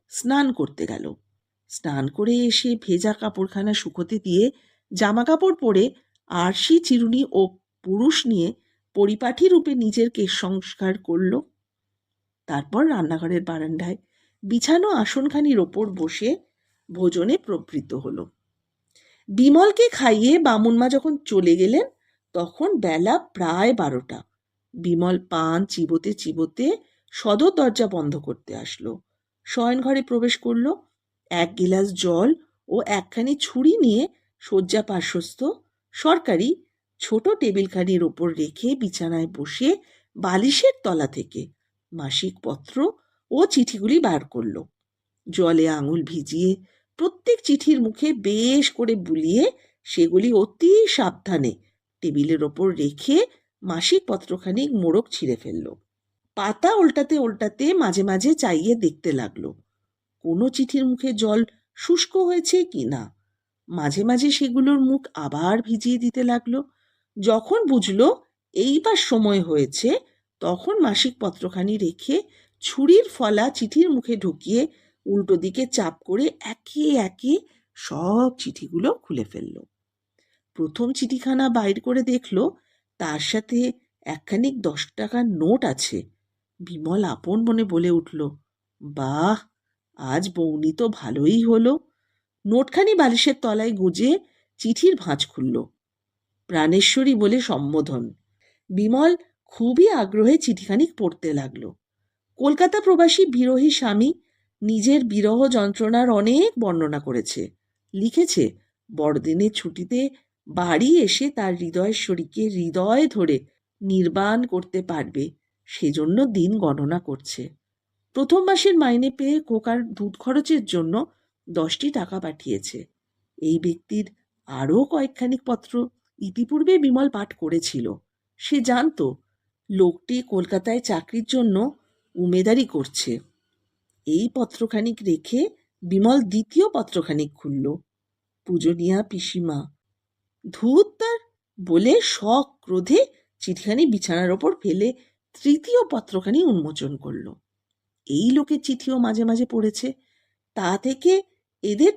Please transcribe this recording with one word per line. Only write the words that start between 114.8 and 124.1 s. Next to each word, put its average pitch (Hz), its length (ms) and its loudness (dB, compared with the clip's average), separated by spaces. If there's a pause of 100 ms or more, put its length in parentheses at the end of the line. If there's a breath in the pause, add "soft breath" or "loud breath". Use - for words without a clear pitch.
পারবে, 156 480 -6 (340)
সেজন্য 156 600 0
দিন 202 320 0
গণনা 147 400 -2
করছে। 139 560 -12 (580)
প্রথম 330 320 2
মাসের 370 340 4
মাইনে 254 320 2
পেয়ে 277 300 -2
খোকার 233 540 -4
দুধ 202 220 -8
খরচের 285 480 0
জন্য 185 420 -2 (440)
দশটি 170 400 -4
টাকা 190 300 -6
পাঠিয়েছে। 143 640 -10 (500)
এই 160 220 0
ব্যক্তির 180 520 -4 (360)